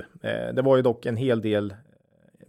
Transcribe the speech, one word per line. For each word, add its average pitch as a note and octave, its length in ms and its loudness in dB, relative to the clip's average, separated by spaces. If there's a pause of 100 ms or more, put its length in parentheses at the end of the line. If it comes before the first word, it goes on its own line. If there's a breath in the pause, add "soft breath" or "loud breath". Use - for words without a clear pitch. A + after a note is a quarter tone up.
(240)
Eh, A#2 300 -4
det B2+ 80 -2
var C3+ 140 4
ju B2+ 60 4
dock B2 240 0
en A#2 120 -4
hel A#2 240 0
del G#2 320 0 (760)